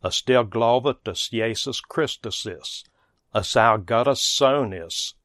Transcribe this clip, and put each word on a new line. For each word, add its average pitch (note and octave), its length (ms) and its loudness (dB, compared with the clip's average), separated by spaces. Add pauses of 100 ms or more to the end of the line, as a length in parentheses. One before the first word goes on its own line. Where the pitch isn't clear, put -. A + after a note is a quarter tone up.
dass - 240 -2
der B2+ 180 6
Glaube, A#2 600 2
dass - 280 -6
Jesus A2+ 520 -4
Christus - 640 -6
ist, - 460 -12 (420)
dass - 220 0
er A2+ 240 6
Gottes A#2+ 560 0
Sohn C3+ 380 2
ist - 500 -10